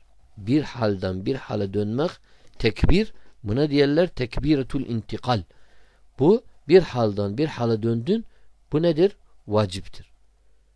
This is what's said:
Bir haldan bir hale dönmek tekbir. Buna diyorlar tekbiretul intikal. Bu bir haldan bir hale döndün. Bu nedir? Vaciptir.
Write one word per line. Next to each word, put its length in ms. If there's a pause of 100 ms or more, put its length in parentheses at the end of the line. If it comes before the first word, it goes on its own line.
(360)
Bir 260
haldan 640
bir 80
hale 400
dönmek 360 (480)
tekbir. 540 (300)
Buna 280
diyorlar 360
tekbiretul 720
intikal. 640 (760)
Bu 260 (240)
bir 140
haldan 560
bir 80
hale 360
döndün. 420 (480)
Bu 100
nedir? 340 (300)
Vaciptir. 640 (640)